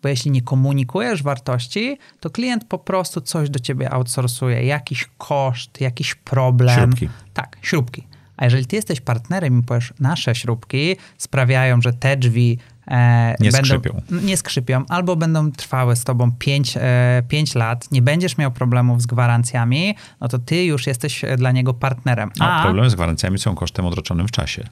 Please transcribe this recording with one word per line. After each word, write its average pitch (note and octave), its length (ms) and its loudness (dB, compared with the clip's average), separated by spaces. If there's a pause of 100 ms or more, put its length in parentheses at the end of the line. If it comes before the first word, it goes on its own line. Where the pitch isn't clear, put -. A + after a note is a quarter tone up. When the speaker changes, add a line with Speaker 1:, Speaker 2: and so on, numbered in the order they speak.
Speaker 1:
Bo C#3+ 80 -2
jeśli C#3 220 -2
nie C3 100 2
komunikujesz C#3 800 0
wartości, C#3+ 720 -4 (220)
to E3+ 100 -8
klient A#3 360 -4
po - 140 -6
prostu F#3 420 -4
coś - 280 -2
do B2 100 -4
ciebie C3 340 -4
outsourcuje. B2 720 -2
Jakiś C#3+ 520 -4
koszt, C3+ 640 -4
jakiś B2+ 340 -4
problem. B2 640 2
Speaker 2:
Śrubki. A#2+ 300 2 (240)
Speaker 1:
Tak, - 280 -8
śrubki. - 460 -4 (300)
A C3+ 80 0
jeżeli B2 200 4
ty B2 100 -4
jesteś F3 260 -4
partnerem B2 580 0
i A#2 40 2
powiesz, A#2+ 360 -2
nasze C#3 360 0
śrubki C3 600 -2 (220)
sprawiają, B2+ 640 2
że A#2+ 120 4
te C3+ 240 0
drzwi, A#2+ 400 2 (300)
e, A#2+ 520 4
Speaker 2:
Nie A2 120 4
Speaker 1:
będą B2 60 4 (100)
Speaker 2:
skrzypią. - 340 0 (100)
Speaker 1:
n-, F3 140 -2
nie F#3+ 120 0
skrzypią, C3 520 -2
albo F3+ 260 -2
będą D#3+ 360 0
trwały B2+ 440 0
z A#2+ 80 -4
tobą A#2+ 280 2
pięć, C#3 460 0
e, B2 500 2
pięć D3+ 280 0
lat, A#2 360 -2
nie C3+ 100 2
będziesz D#3 360 2
miał C#3 140 0
problemów B2 500 2
z A#2+ 40 -2
gwarancjami, A#2+ 880 0 (260)
no B2 60 -4
to B2 120 -2
ty D#3+ 260 0
już D3 220 0
jesteś, C3 360 -4
e, - 140 -2
dla B2+ 140 2
niego B2+ 220 2
partnerem. A#2+ 680 -2
Speaker 2:
A E3+ 200 2
Speaker 1:
A D#3+ 40 2
Speaker 2:
problemy B2 260 4
z G#2+ 60 2
gwarancjami F2 440 -2
są F#2+ 160 -2
kosztem F2+ 300 -4
odroczonym F2 420 -2
w A#2 40 -4
czasie. C#2+ 400 -6